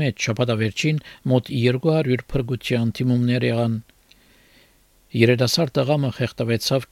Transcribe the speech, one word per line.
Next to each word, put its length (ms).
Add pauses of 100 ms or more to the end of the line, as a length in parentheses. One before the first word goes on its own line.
մեջ 260
շաբաթավերջին 720 (340)
մոտ 280
երկու 360
հարյուր 280 (100)
փրկության 640
դիմումներ 520
եղան։ 280 (1400)
Երիտասարդ 560
տղամը 400
խեղդվեցավ 720